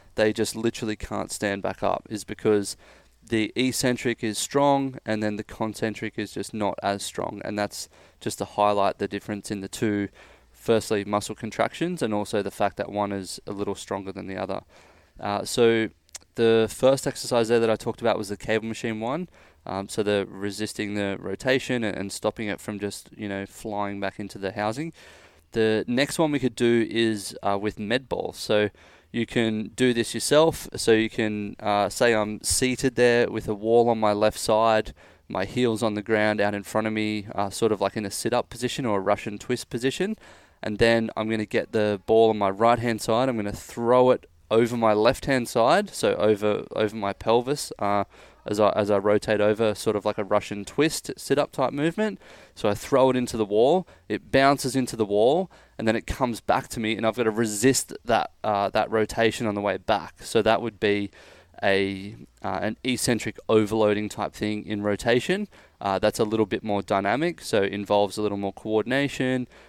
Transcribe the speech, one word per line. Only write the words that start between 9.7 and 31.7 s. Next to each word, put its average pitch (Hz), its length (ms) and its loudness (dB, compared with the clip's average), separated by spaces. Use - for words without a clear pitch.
firstly, 107 540 0
muscle 104 280 -2
contractions, 147 680 -4
and 107 100 -2
also 104 300 -2
the 95 80 -8
fact 101 260 -2
that 98 140 -6
one 101 220 -4
is 95 340 -8
a - 40 -6
little 101 220 -6
stronger 98 380 -8
than 95 160 -10
the 95 100 -10
other. 98 240 -6
Uh, 101 280 -4
so 113 420 4
the 113 340 4
first 135 380 2
exercise 120 400 0
there 117 140 4
that 113 80 4
I 110 80 2
talked - 240 -6
about 110 160 2
was 98 120 -6
the 101 80 -8
cable 110 300 -2
machine 113 320 -6
one. 139 300 -6
Um, 98 220 -6
so 110 140 -2
the 101 260 2
resisting 104 640 -6
the 101 260 -2
rotation 120 640 -2
and, 104 140 -2
and 98 140 -6
stopping 110 360 -4
it 101 140 -6
from 104 160 -8
just, 101 400 -8
you 107 100 -8
know, 98 200 -6
flying 101 520 -6
back 98 200 -6
into 104 180 -10
the 95 140 -6
housing. 110 420 -4
The 110 340 2
next 127 320 0
one 156 120 2
we 143 60 0
could 127 180 -2
do 117 320 4
is, 110 540 -2
uh, 101 180 0
with 104 200 -4
med 117 280 -4
balls. - 300 -6
So 104 320 0
you 117 100 -2
can 110 520 -2
do 127 160 4
this 113 200 -2
yourself. 151 640 2
So - 160 2
you 110 180 4
can, 107 520 -4
uh, 104 260 2